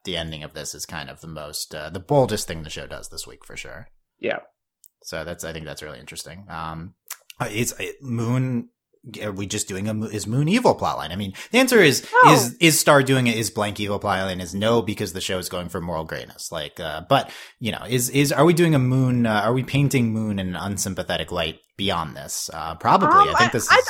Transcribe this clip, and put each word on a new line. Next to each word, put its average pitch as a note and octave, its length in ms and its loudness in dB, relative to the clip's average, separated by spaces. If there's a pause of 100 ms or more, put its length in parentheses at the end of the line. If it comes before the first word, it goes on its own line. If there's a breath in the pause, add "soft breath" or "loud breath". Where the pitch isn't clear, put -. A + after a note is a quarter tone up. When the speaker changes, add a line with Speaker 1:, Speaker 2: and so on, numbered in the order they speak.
Speaker 1:
the F2+ 120 -6
ending D#2+ 280 -8
of D2 100 -16
this D2 200 -12
is D2+ 120 -12
kind D2 240 -12
of C#2 100 -20
the D#2+ 80 -20
most, D2+ 460 -12
uh, D#2 160 -10
the F#2+ 100 -10
boldest A2 480 2
thing E2 140 -8
the D#2 80 -14
show D2 160 -12
does - 240 -14
this - 160 -14
week - 180 -20
for - 140 -18
sure. D#2 300 -16 (300)
Speaker 2:
Yeah. - 200 -4 (640)
Speaker 1:
So E2 200 -10
that's, E2+ 220 -12
I D#2+ 80 -8
think D#2+ 140 -12
that's C#2+ 160 -14
really D2 180 -14
interesting. F2 480 -16
Um, E2 460 -10 (440)
uh, B2 120 -6
it's, A#2 280 -2
it, - 240 -8
Moon, A#2+ 680 -2 (520)
are G#2+ 100 -4
we G2 140 -6
just G#2 220 -6
doing G2+ 200 -4
a A2 60 -2
Mo-, G#2+ 140 -4
is G2+ 180 -6
Moon C3+ 220 0
evil A3 260 4
plotline? D2+ 380 -4
I F2+ 40 -8
mean, G2 160 -6 (200 loud breath)
the A#3 60 4
answer B3+ 220 6
is, C#3 260 6 (180)
Speaker 3:
No. - 80 10
Speaker 1:
is, A#2+ 260 4
is D#3+ 220 6
Star C#3+ 220 6
doing C3 260 4
it? A2+ 100 2
Is A2+ 100 -2
blank G#2 300 -2
evil G2+ 220 -2
plotline? F#2+ 420 -2
Is F2 140 -8
no, A2+ 260 2
because G2 300 -4
the F2+ 80 -8
show F#2 180 -2
is F2+ 100 -6
going F2+ 200 -6
for F#2 120 -8
moral E2+ 240 -6
grayness. - 460 -12
Like, D2+ 300 -10
uh, D#2+ 280 -8
but, C3+ 220 2 (300 loud breath)
you A2 100 -4
know, - 180 -6
is, B2 220 -2
is, C#3+ 220 2
are C#3+ 120 4
we F3 80 6
doing E3 220 4
a C#3 40 4
Moon, B2+ 460 2
uh, G#2+ 200 2
are A2+ 100 2
we C3 80 0
painting C3 500 2
Moon G#2+ 280 -2
in F#2 80 -4
an F2+ 80 -6
unsympathetic F2+ 760 -4
light E2 300 -4 (160)
beyond E2+ 400 -2
this? - 360 -10
Uh, D#2+ 220 -8
probably. D3 340 2
Speaker 3:
Um, F#4 260 6
Speaker 1:
I - 40 2
think A#3+ 120 4
Speaker 3:
I, - 20 -6
Speaker 1:
this - 180 0
Speaker 3:
I, F#4+ 60 8
Speaker 1:
is B4 140 4